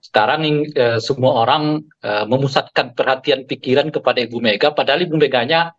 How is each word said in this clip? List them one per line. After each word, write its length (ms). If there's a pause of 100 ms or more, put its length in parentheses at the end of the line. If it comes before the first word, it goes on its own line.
Sekarang, 420
eh, 560
semua 400
orang, 400 (240)
eh, 240
memusatkan 640
perhatian 560
pikiran 400
kepada 320
Ibu 220
Mega, 320
padahal 340
Ibu 80
Meganya 600